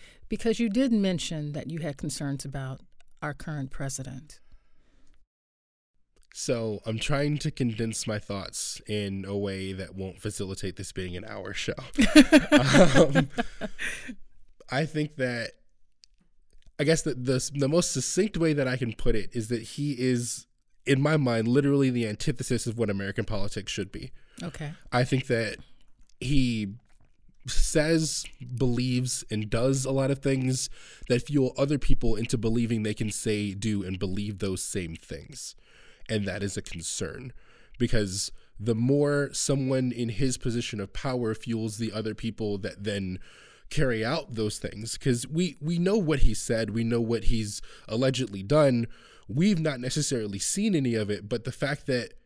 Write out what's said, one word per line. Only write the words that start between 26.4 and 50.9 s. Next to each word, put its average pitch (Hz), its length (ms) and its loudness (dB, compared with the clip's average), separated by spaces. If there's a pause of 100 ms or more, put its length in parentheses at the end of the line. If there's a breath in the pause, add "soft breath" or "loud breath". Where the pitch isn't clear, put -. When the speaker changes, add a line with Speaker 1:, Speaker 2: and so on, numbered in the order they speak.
Speaker 2:
says, 160 800 4 (320)
believes, 127 720 0
and 107 200 -2
does 131 340 2
a 135 80 -2
lot 135 180 2
of 135 100 0
things 131 480 0 (400 loud breath)
that 123 180 2
fuel 135 300 2
other 143 220 2
people 120 380 8
into 120 220 -2
believing 113 440 0
they 107 120 -2
can 107 180 -2
say, 104 420 -2
do, 101 300 -2
and 95 140 -6
believe 101 400 -4
those 95 240 -4
same 82 340 -6
things. - 580 -14 (540 soft breath)
And 107 180 0
that 95 160 -6
is 101 140 -4
a 101 60 -8
concern, - 680 -8 (460 soft breath)
because 104 540 0 (260 soft breath)
the 110 160 0
more 143 580 2
someone 131 600 0
in 117 180 -4
his 127 280 0
position 117 420 -4
of 98 120 -8
power 123 420 -2
fuels 110 440 -4
the 110 140 -4
other 107 220 -4
people 104 440 -4
that 101 260 -8
then 98 340 -4 (520 loud breath)
carry 120 340 2
out 131 300 -4
those 107 240 -2
things, 104 400 -8
'cause 120 280 0
we, 170 340 -2
we 170 180 -2
know 190 180 2
what 160 240 2
he 107 140 10
said, 110 360 -2
we 113 140 -2
know 117 160 0
what 113 240 -2
he's 110 380 2 (260 loud breath)
allegedly 117 540 -2
done. 127 440 4 (420 loud breath)
We've 165 300 2
not 147 220 -2
necessarily 123 580 -4
seen 202 360 0
any 127 200 2